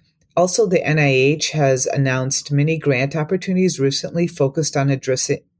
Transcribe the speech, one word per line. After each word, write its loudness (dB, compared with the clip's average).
Also, 2
the 0
N 2
I 4
H 2
has 2
announced -2
many 2
grant 0
opportunities 0
recently -2
focused -2
on 0
addressing, -2